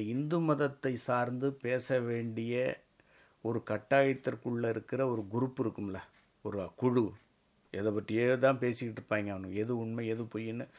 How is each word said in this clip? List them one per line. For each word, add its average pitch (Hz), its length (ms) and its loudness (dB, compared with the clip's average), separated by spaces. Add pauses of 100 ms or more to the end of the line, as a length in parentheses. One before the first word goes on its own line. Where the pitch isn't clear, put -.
இந்து 147 340 0
மதத்தை 143 560 2
சார்ந்து 123 560 0
பேச 127 480 0
வேண்டிய 117 540 -2 (880)
ஒரு 113 200 0
கட்டாயத்திற்குள்ள 127 1040 2
இருக்கிற 113 400 -2
ஒரு 117 220 0
குரூப் 123 300 0
இருக்கும்ல, 104 380 -2 (460)
ஒரு 101 140 -4 (180)
குழு, 123 280 4 (680)
எதை 101 180 0
பற்றியே 107 320 0 (140)
தான் 131 200 4
பேசிக்கிட்டு 117 420 -2
இருப்பாங்க. 104 300 -2
அவனுக்கு 95 260 -6
எது 110 220 0
உண்மை 113 280 -4
எது 113 180 -2
பொய்ன்னு 113 400 -6 (140)